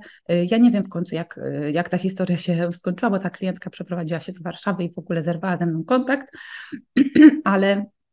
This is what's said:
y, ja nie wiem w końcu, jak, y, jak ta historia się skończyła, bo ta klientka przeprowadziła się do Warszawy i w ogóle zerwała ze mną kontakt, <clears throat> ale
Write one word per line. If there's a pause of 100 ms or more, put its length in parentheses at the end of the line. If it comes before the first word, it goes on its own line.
(320)
y,
ja
nie
wiem
w
końcu,
jak,
y,
jak
ta
historia
się
skończyła,
bo
ta
klientka
przeprowadziła
się
do
Warszawy
i
w
ogóle
zerwała
ze
mną
kontakt, (680)
<clears throat>
ale (280)